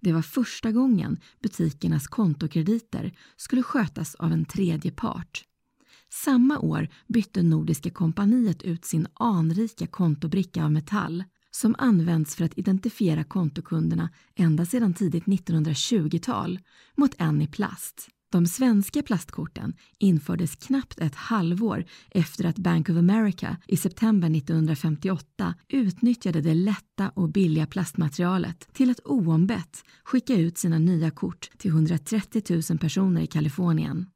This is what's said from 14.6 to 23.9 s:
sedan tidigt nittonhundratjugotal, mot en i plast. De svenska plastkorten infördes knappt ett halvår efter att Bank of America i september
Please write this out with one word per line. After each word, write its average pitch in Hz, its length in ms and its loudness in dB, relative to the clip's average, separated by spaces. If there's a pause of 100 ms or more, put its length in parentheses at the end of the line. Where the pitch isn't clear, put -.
sedan 220 280 0
tidigt 170 320 -2
nittonhundratjugotal, 165 1300 0 (380)
mot 277 220 2
en 151 240 2
i 151 40 0
plast. - 600 -8 (220)
De 175 160 4
svenska 233 560 2
plastkorten - 720 -6 (240)
infördes 175 580 0
knappt - 420 -4
ett 156 160 -2
halvår 190 680 -2 (260)
efter - 340 -2
att 165 140 -2
Bank 170 300 0
of 165 80 2
America 196 600 2 (100)
i 190 100 0
september 196 520 2